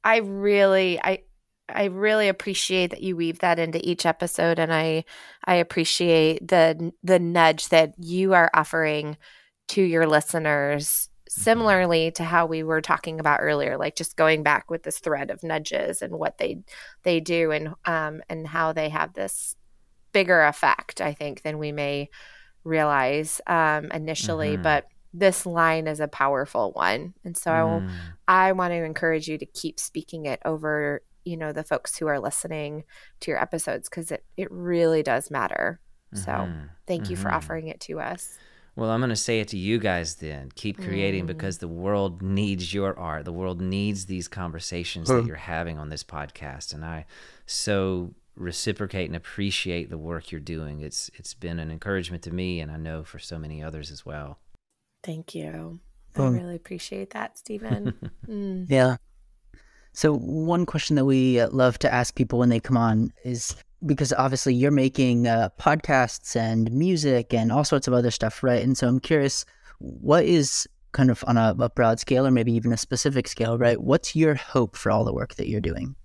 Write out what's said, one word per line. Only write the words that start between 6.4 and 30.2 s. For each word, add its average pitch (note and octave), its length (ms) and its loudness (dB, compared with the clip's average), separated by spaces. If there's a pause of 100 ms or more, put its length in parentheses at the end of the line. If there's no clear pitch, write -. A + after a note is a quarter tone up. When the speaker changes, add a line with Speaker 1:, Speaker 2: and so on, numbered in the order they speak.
Speaker 1:
the, E3 440 4 (100)
the F3+ 160 6
nudge E3+ 500 4
that D#3+ 300 6
you F#3 360 0
are E3+ 180 8
offering D3+ 640 0 (520)
to G3 140 2
your E3 240 4
listeners, D3 1000 2 (220)
Speaker 2:
Mm-hmm. - 120 4
Speaker 1:
similarly F#3 680 4
to E3 120 -6
how E3+ 220 2
we D#3+ 160 -2
were D#3+ 180 0
talking D#3+ 400 -2
about D3 220 4
earlier, D3 340 0
like, C#3+ 200 -4
just - 200 -6
going D#3 260 4
back D3 280 2
with E3 120 -6
this - 160 -6
thread C#3 320 -4
of - 120 -10
nudges - 580 -4
and - 180 -8
what D#3+ 200 -4
they, - 220 -4 (420)
they E3+ 180 2
do E3 300 0
and, D3+ 240 -4 (100)
um, D#3 460 -4
and D#3+ 160 -8
how D#3+ 260 0
they D#3 160 -2
have D#3 240 -2
this - 420 -6 (580)
bigger F3+ 320 4
effect, - 580 2
I D3+ 100 -2
think, D3 300 -8
than D3+ 160 -6
we D3+ 120 -6
may C#3+ 380 -4 (560)
realize, D3+ 840 2
um, D#3 460 2
initially. D#3 640 -4
Speaker 2:
Mm-hmm. F3 80 -4
Speaker 1:
But D3+ 240 2 (260)
this F3+ 320 2
line E3 420 2
is D3+ 140 -4
a D3 80 -2
powerful C3+ 640 0
one. A#2+ 400 -2 (100)
And E3+ 140 -8
so - 140 -2
I E3 120 4
will, E3 200 0
Speaker 2:
Mm. F#3 80 -6 (360)
Speaker 1:
I F#3 260 6
want F#3 180 0
to E3+ 120 -2
encourage D#3+ 460 -2
you D#3 80 -4
to D3+ 80 -8
keep - 340 -8
speaking - 460 -8